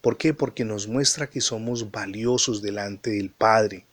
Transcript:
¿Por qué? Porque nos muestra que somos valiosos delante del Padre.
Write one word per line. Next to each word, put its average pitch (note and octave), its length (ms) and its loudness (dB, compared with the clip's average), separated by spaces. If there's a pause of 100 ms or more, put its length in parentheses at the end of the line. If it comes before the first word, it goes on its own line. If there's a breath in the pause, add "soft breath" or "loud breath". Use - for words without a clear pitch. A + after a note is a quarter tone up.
¿Por A#2 160 2
qué? D#3 160 2
Porque B2+ 320 -2
nos G#2 200 -4
muestra C3+ 440 0
que C#3 100 -6
somos A#2 500 -4
valiosos A2 720 0
delante G2+ 520 -6
del G2+ 180 -2
Padre. G#2+ 640 4